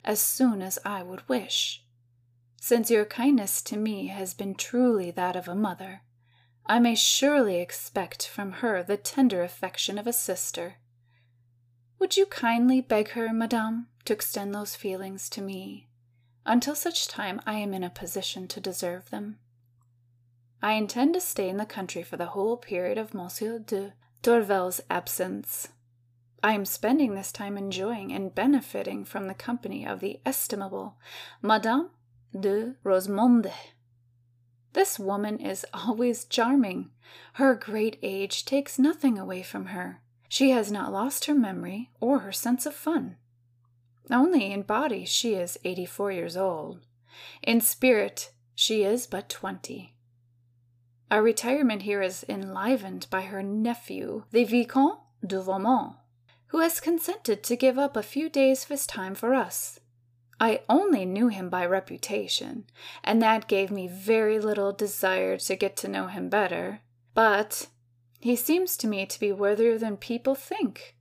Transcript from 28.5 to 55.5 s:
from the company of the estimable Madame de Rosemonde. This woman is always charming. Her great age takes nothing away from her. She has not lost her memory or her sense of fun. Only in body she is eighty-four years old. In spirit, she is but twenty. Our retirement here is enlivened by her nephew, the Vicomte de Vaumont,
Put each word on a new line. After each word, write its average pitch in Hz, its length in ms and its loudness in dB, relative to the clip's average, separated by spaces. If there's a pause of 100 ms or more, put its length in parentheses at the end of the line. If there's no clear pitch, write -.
from 196 220 -8
the 196 80 -8
company 214 500 -8
of 196 140 -8
the 196 260 -6
estimable 202 720 -6 (440)
Madame 226 480 2 (480)
de 214 460 -2
Rosemonde. 202 680 4 (1200)
This 381 260 2
woman 202 400 -2
is 190 340 -8
always 233 520 -2
charming. 233 640 2 (420)
Her 262 220 6
great 214 460 -2
age 196 440 -4
takes 277 320 -2
nothing 269 400 4
away 185 240 -8
from 190 260 -10
her. 180 340 -10 (280)
She 262 220 6
has 214 200 4
not 196 200 -2
lost 214 340 -2
her 302 80 2
memory 196 560 0 (100)
or 254 200 4
her 196 120 -8
sense 240 340 0
of 294 100 -6
fun. 220 400 -2 (960)
Only 247 400 4
in 202 100 -4
body 214 440 -2
she 226 280 0
is 175 300 -2
eighty-four 185 480 -4
years 170 260 -6
old. 175 480 -4 (560)
In 233 200 4
spirit, 220 680 2 (220)
she 220 300 2
is 233 240 0
but 196 220 -6
twenty. - 640 -12 (1120)
Our 214 140 4
retirement 233 600 2
here 202 180 -2
is 185 280 -4
enlivened 196 800 -2
by 190 120 -2
her 190 200 -8
nephew, 220 880 -4
the 240 120 6
Vicomte 247 560 4 (260)
de 190 160 -2
Vaumont, 196 540 0 (520)